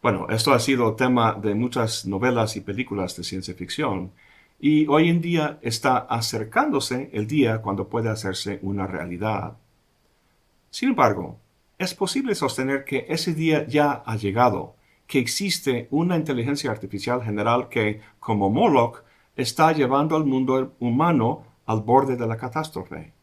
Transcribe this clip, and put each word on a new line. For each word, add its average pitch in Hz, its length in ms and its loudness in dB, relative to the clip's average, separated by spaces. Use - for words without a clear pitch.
Bueno, 98 260 0
esto 117 240 2
ha 120 60 4
sido 120 340 2
tema 120 400 2
de 104 220 -2
muchas 117 500 -2
novelas 110 520 0
y 101 40 -8
películas 101 560 -6
de 90 60 -10
ciencia 95 320 -8
ficción, 95 560 -6
y 151 280 4
hoy 156 200 6
en 170 140 4
día 165 400 0
está 120 360 0
acercándose 127 1160 -2
el 107 140 -2
día 117 340 2
cuando 101 280 -4
puede 113 200 -2
hacerse 98 540 -4
una 98 240 -4
realidad. 90 680 -6
Sin - 180 -2
embargo, 113 480 2
es 180 160 -6
posible 233 400 -2
sostener 139 500 -2
que - 240 -4
ese 165 280 -2
día 156 320 2
ya 147 360 2
ha 117 120 -4
llegado, 107 600 0
que - 140 0
existe 123 720 -2
una 170 240 2
inteligencia 143 560 -2
artificial 120 500 -4
general 110 480 -2
que, 107 320 -2
como 101 300 0
Moloch, 127 540 2
está 156 380 2
llevando 147 420 2
al 156 100 2
mundo 131 540 0
humano 127 640 2
al 110 140 0
borde 131 340 4
de 120 100 -4
la 113 120 -2
catástrofe. 113 840 -10